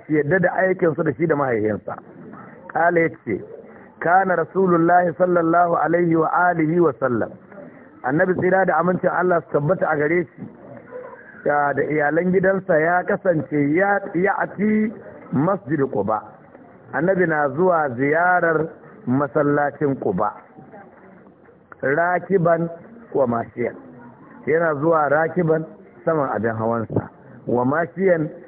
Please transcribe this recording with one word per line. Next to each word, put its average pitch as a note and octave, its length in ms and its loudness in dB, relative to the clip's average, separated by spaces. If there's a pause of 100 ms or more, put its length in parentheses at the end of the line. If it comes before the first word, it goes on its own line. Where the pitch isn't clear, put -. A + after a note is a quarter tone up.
shi D3+ 80 -2
yadda D3+ 260 2
da F3 80 2 (140)
aikin F#3 320 0
su E3 80 -4
da D#3 120 0
shi E3 120 -2
da D#3+ 100 2
mahaifinsa. G#2+ 600 -2 (760)
Kala E3+ 280 2
yace, B2+ 420 -4 (580)
"Kana F#3 360 2
Rasulullah F3 840 2
sallallahu F3 580 2
alaihi E3 400 2
wa D#3 140 2 (180)
alihi E3 320 2
wa D#3+ 200 4
sallam." A#2+ 300 0 (720)
Annabi, E3+ 300 0
tsira F#3+ 300 2
da E3+ 140 0
amincin F3+ 320 0
Allah E3+ 320 0
su - 160 -20
tabbata D3 320 -2
a D#3 60 0
gare D#3 280 0
shi, - 240 -16 (960)
da, D3 300 2
da C3 80 -2
iyalan D3+ 500 0
gidansa, F#3+ 480 2
ya F3 220 2
kasance D3+ 720 0
ya, G3 240 2 (160)
ya F#3+ 240 0
ati G#3+ 540 0 (400)
Masjid D#3 480 0 (100)
Quba. G#2 320 -2 (720)
Annabi F3+ 320 0
na D3+ 220 0
zuwa D#3+ 400 2 (100)
ziyarar D#3+ 680 2 (380)
masallacin C#3+ 920 0
Quba. G#2 320 -2 (1500)
Rakiban E3+ 840 0 (460)
wa C3+ 120 2
mashiyan. A#2 480 -4 (720)
Yana D#3+ 280 2
zuwa D3+ 340 2
rakiban, D#3+ 560 0 (400)
saman D3+ 260 0
abin A2 260 -2
hawansa. A2+ 520 -2 (380)
Wa B2 180 0
mashiyan, E3 640 0 (200)